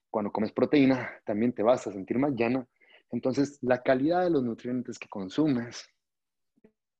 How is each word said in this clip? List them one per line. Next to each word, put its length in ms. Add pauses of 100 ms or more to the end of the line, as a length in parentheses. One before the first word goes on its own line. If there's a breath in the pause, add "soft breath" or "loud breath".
Cuando 240
comes 200
proteína, 720
también 260
te 100
vas 240
a 60
sentir 260
más 140
lleno. 340 (460 soft breath)
Entonces, 500
la 200
calidad 420
de 60
los 120
nutrientes 560
que 100
consumes, 800 (1120)